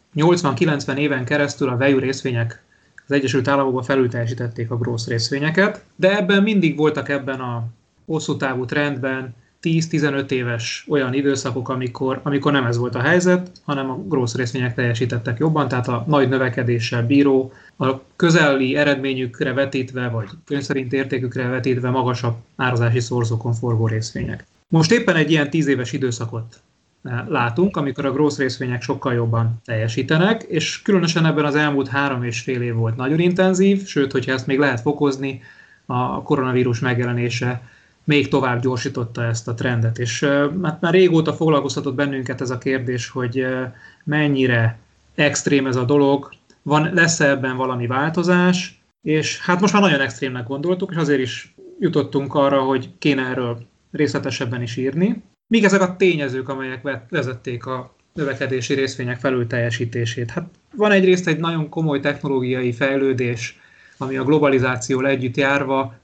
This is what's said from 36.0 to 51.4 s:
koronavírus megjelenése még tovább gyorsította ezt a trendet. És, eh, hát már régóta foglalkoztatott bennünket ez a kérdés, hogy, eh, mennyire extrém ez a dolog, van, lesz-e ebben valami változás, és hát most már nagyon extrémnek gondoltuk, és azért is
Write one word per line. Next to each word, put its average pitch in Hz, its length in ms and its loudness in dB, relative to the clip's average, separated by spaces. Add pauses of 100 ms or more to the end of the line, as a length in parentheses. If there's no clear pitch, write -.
koronavírus 127 580 0
megjelenése 120 800 -2 (420)
még 143 240 2
tovább 127 340 0
gyorsította 123 640 -4
ezt 117 240 -4
a 117 60 -4
trendet. 117 440 0
És, 120 240 -4
eh, 143 240 4 (160)
hát 160 180 -4
már 170 120 2
régóta 165 400 6
foglalkoztatott 147 640 0
bennünket 135 460 -4
ez 127 100 -4
a 123 80 -4
kérdés, 123 500 -2
hogy, 123 300 -4
eh, 127 340 -2 (320)
mennyire 131 760 2 (360)
extrém 143 520 2
ez 127 100 0
a 123 80 0
dolog, 139 500 2 (280)
van, 151 300 2
lesz-e 165 360 2
ebben 131 280 0
valami 127 300 -2
változás, 175 920 2 (220)
és 151 380 -2
hát 180 200 0
most 196 120 2
már 202 100 6
nagyon 151 180 4
extrémnek 123 460 -4
gondoltuk, 175 440 -2
és 160 60 -6
azért 147 240 2
is - 340 -6 (260)